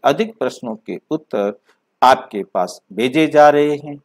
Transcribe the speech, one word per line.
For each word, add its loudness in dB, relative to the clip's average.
अधिक -2
प्रश्नों -8
के -12
उत्तर -6
आपके 2
पास -6
भेजे 0
जा 6
रहे 2
हैं। -14